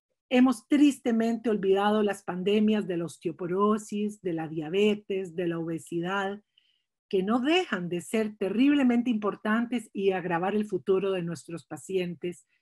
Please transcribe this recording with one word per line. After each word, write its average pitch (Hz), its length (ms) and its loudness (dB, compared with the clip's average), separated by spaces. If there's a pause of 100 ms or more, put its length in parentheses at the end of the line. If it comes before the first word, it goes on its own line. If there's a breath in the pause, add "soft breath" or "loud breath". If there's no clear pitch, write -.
(280)
hemos 254 400 4
tristemente 233 800 2
olvidado 202 540 2
las 202 200 -2
pandemias 202 640 2
de 175 120 -2
la 170 80 -4
osteoporosis, 202 1120 -2
de 175 140 -6
la 160 120 -6
diabetes, 190 880 -2
de 175 140 -2
la 165 100 -4
obesidad, 170 800 -6 (680)
que 190 140 0
no 220 160 0
dejan 254 500 -2
de 175 120 -4
ser 214 360 -4
terriblemente 240 760 2
importantes 220 800 -2
y 196 200 0
agravar 180 420 -2
el 208 100 0
futuro 190 480 0
de 185 100 -2
nuestros 165 440 -10
pacientes 175 800 -6 (160)